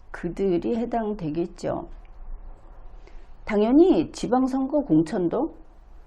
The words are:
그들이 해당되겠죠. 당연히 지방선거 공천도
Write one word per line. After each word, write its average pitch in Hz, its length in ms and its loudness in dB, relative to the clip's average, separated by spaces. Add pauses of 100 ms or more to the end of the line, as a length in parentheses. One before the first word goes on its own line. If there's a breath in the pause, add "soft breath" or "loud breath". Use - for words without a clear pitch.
(100)
그들이 190 640 0
해당되겠죠. 208 1120 -4 (1600 soft breath)
당연히 226 680 6
지방선거 262 720 0
공천도 180 720 2 (520)